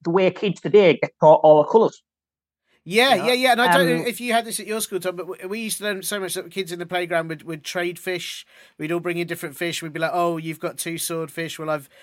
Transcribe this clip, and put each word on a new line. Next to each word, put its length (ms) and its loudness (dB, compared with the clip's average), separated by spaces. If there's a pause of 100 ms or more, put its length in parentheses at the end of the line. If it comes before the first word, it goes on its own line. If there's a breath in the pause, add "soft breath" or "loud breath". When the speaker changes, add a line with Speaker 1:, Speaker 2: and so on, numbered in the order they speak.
Speaker 1:
the 80 -6
way 200 4
kids 320 -4
today 340 6
get 240 -6
taught 220 8
all 200 8
the 60 0
colours. 340 2 (840)
Speaker 2:
Yeah, 320 4
Speaker 1:
You 40 0
know? 80 -2
Speaker 2:
yeah, 60 2
yeah. 180 4
And 80 2
I 160 4
don't 160 4
Speaker 1:
Um, 60 0
Speaker 2:
know 100 -4
if 100 -6
you 140 -4
had 140 0
this 140 -8
at 60 -14
your 140 -4
school, 180 -6
Tom, 180 -6
but 100 -10
w-, 220 -12
we 120 -8
used 180 -6
to 60 -12
learn 180 -4
so 180 -6
much 120 -6
that 180 -10
kids 220 -8
in 60 -10
the 80 -8
playground 420 -2
would, 140 -10
would 220 -12
trade 340 -4
fish. 480 -8 (320 soft breath)
We'd 140 -6
all 80 -2
bring 180 -4
in 80 -4
different 320 -10
fish. 240 -6
We'd 100 -10
be 80 -8
like, 140 -2
"Oh, 240 0
you've 200 -8
got 200 -8
two 180 -8
swordfish. 640 -8
Well, 100 -8
I've, 220 -4 (120 soft breath)